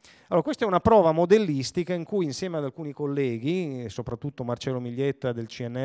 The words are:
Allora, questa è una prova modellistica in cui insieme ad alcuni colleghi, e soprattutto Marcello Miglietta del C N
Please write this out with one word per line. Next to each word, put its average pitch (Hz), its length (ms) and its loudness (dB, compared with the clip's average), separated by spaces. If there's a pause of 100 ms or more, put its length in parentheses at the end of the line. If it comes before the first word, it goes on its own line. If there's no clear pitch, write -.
(280)
Allora, 175 140 2
questa - 220 -4
è - 20 0
una 185 140 2
prova 202 320 8
modellistica 170 840 2
in 170 100 -4
cui 190 220 -2
insieme 165 320 -6
ad 147 60 -2
alcuni 147 280 -8
colleghi, 143 920 -2
e 113 60 -8
soprattutto 123 520 -8
Marcello 123 380 -4
Miglietta 123 520 -2
del 117 140 -6
C 120 200 -10
N 120 180 -8